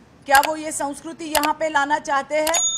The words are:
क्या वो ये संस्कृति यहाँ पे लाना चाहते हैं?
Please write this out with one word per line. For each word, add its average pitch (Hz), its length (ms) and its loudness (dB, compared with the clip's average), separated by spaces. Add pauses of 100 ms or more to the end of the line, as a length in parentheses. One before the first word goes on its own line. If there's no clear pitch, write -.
(280)
क्या 285 120 8
वो 311 160 0
ये 311 160 -8
संस्कृति 294 540 -8
यहाँ 302 280 0
पे 311 140 -2
लाना 294 320 0
चाहते 277 360 -4
हैं? 311 220 0 (200)